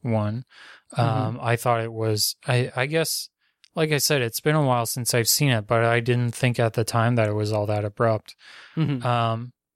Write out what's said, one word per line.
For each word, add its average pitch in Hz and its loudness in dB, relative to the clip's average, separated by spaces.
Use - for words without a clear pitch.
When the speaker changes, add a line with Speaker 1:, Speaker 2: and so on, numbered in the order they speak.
Speaker 1:
one. 110 -2
Speaker 2:
Mm-hmm. - -2
Speaker 1:
Um, 113 0
I 117 0
thought 117 0
it 113 -8
was, 110 -2
I, 123 0
I 131 0
guess, 156 -4
like 160 0
I 143 2
said, 139 2
it's 117 -4
been 151 2
a 151 4
while 120 2
since - -4
I've 117 2
seen 147 2
it, 107 0
but 117 4
I 117 4
didn't 120 0
think 123 0
at 113 2
the 117 -2
time 120 2
that 110 2
it 104 -2
was 107 -2
all 104 0
that 104 -2
abrupt. 110 -2
Speaker 2:
Mm-hmm. 139 -2
Speaker 1:
Um, 117 -2